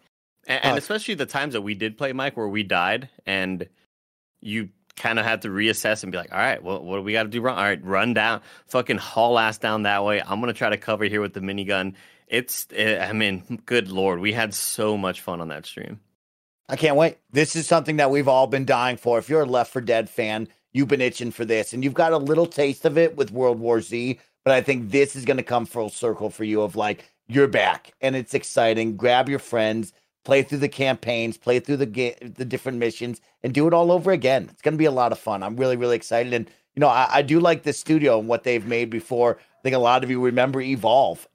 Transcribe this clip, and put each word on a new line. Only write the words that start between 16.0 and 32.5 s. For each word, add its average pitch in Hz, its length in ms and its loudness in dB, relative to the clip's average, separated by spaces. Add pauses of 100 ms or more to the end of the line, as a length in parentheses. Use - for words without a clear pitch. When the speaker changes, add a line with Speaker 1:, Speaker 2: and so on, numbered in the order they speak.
Speaker 3:
I 135 80 -6
can't 147 180 2
wait. 156 220 2 (140)
This 147 260 2
is 160 100 -6
something 160 300 2
that 143 120 4
we've 139 180 2
all 131 200 4
been 135 180 -2
dying 123 320 2
for. 120 220 2
If - 100 -6
you're 156 120 4
a 143 40 2
Left 123 280 0
four 131 80 -4
Dead 113 280 0
fan, 110 380 -4 (260)
you've 135 140 0
been 139 140 2
itching 120 300 -2
for 120 120 -8
this, 110 300 0
and 127 100 -4
you've 135 100 0
got 165 200 2
a 160 40 2
little 151 300 2
taste 143 380 -2
of 151 120 2
it 160 200 2
with 127 140 -2
World 120 280 2
War 117 220 2
Z, 120 380 -6 (260)
but 135 80 6
I 127 80 4
think 120 300 -2
this 139 240 2
is 131 100 -12
gonna 131 180 2
come 120 220 -2
full 107 240 -6
circle 107 400 -4
for 110 160 -8
you 107 160 0
of, 101 140 -2
like, 104 300 -2 (220)
you're 135 200 4
back, - 520 0
and 135 160 0
it's 127 180 -6
exciting. 113 640 0
Grab 123 320 2
your 139 120 -2
friends, 110 520 -2 (320)
play 139 180 4
through 143 160 -4
the 139 120 0
campaigns, 120 680 -2
play 123 220 0
through 139 180 -2
the 135 80 0
ga-, 120 340 -4
the 123 260 -12
different 123 340 -6